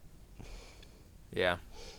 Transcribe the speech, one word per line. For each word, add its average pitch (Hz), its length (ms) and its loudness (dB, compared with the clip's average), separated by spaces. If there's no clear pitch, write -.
Yeah. 90 240 8